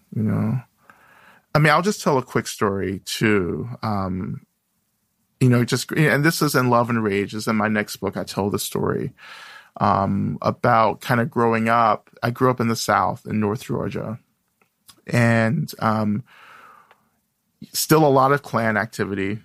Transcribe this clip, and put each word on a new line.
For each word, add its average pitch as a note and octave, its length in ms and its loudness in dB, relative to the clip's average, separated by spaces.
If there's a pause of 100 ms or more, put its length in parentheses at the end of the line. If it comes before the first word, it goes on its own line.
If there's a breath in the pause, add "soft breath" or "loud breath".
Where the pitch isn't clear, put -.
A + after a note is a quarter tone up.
(160)
You G#2+ 60 -2
know, G#2+ 400 -2 (920 soft breath)
I D3+ 40 2
mean, D3+ 160 6
I'll E3 80 4
just G3+ 180 -2
tell D#3 160 2
a B2+ 60 2
quick - 240 -4
story G2 580 -2
too. G#2 640 0 (140)
Um, G2+ 640 -6 (960)
you B2+ 100 6
know, B2 120 4
just, A#2+ 300 -4
and C#3+ 320 2
this D#3+ 160 0
is D3 140 0
in B2+ 160 2
Love A#2+ 180 4
and A#2 160 -2
Rage, G2+ 300 -2
is G#2+ 120 -8
in A#2 100 0
my G#2+ 120 0
next G#2+ 280 -2
book. F#2+ 200 -6
I F#2 80 -6
tell G2 240 -4
the G2+ 100 -2
story, - 540 -4 (640 loud breath)
um, G2+ 640 0
about A2+ 600 2
kind A#2+ 200 0
of A2+ 80 -2
growing A2+ 400 0
up. A2+ 400 2 (140)
I A#2+ 80 -2
grew B2+ 180 2
up B2+ 120 0
in A#2 80 0
the A2+ 80 0
South G2 500 -2
in G#2+ 140 -2
North G#2+ 240 -2
Georgia, A2 560 -6 (880)
and, A#2 600 2 (120)
um, A2 420 -2 (1500 loud breath)
still D#3 340 4
a - 20 6
lot C3+ 220 6
of C#3+ 120 2
Klan A2+ 340 -2
activity, G2+ 680 -4